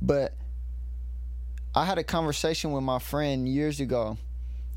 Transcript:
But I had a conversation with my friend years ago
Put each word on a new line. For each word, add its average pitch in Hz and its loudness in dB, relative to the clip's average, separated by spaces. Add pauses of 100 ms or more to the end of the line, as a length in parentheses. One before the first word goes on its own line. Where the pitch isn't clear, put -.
But 139 4 (1400)
I 147 6
had 185 2
a 156 0
conversation 160 2
with 139 2
my 131 2
friend 139 0
years 147 2
ago 117 0 (580)